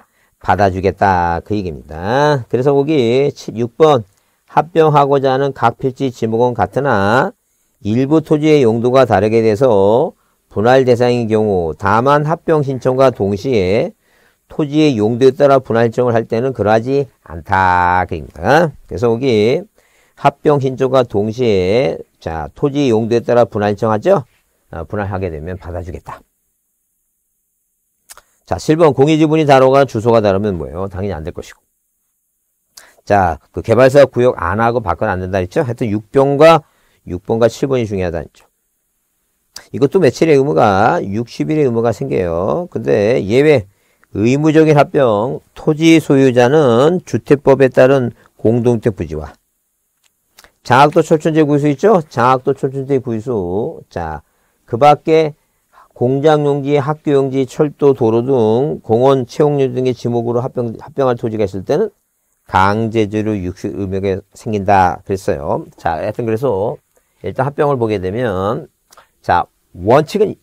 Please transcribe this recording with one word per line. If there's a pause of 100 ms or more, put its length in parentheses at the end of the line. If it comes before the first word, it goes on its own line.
(400)
받아주겠다.
그
얘기입니다.
그래서
거기
칠,
육
번 (420)
합병하고자
하는
각
필지
지목은
같으나 (480)
일부
토지의
용도가
다르게
돼서 (360)
분할
대상인
경우
다만
합병
신청과
동시에 (560)
토지의
용도에
따라
분할
신청을
할
때는
그러하지 (140)
않다.
그
얘기입니다. (160)
그래서
거기 (540)
합병
신청과
동시에, (220)
자,
토지
용도에
따라
분할
신청하죠? (480)
어,
분할하게
되면
받아주겠다. (2250)
자,
칠
번
공유
지분이
다르거나
주소가
다르면
뭐예요?
당연히
안
될
것이고. (1400)
자, (140)
그
개발사
구역
안
하고
바꿔는
안
된다
했죠?
하여튼
육
번과, (420)
육
번과
칠
번이
중요하다
했죠. (1200)
이것도
며칠의
의무가,
육십
일의
의무가
생겨요.
근데
예외, (460)
의무적인
합병, (140)
토지
소유자는
주택법에
따른 (260)
공동주택
부지와 (1300)
장학도
철촌제
구의소
있죠?
장학도
철촌제
구의소.
자, (420)
그
밖에 (580)
공장
용지,
학교
용지,
철도,
도로
등
공원,
채용용
등의
지목으로
합병,
합병할
토지가
있을
때는 (560)
강제적으로
육십
의무가 (120)
생긴다
그랬어요. (120)
자,
하여튼
그래서 (460)
일단
합병을
보게
되면, (540)
자, (280)
원칙은,